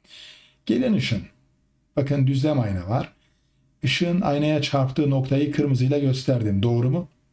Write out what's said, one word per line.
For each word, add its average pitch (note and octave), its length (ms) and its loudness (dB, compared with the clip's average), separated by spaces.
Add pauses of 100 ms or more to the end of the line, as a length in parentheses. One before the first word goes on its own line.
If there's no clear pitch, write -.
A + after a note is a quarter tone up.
(640)
Gelen A#3+ 280 0
ışın. A#2+ 280 -2 (720)
Bakın C#3 320 0
düzlem C#3 320 0
ayna F#2+ 300 -4
var. B2 240 -4 (720)
Işığın F3 380 0
aynaya D3+ 400 0
çarptığı C3+ 480 0
noktayı C#3 420 0
kırmızıyla C3+ 480 0
gösterdim. B2 640 0
Doğru A#2+ 260 2
mu? F3 180 -2 (260)